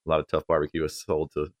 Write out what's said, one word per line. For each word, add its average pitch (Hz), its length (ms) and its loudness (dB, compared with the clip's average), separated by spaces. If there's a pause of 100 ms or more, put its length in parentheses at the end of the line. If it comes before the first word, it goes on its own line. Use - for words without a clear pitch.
a 80 40 0
lot 78 100 4
of 73 60 -4
tough - 200 -2
barbecue 78 360 0
was - 180 -4
sold 78 340 -2
to 76 260 -2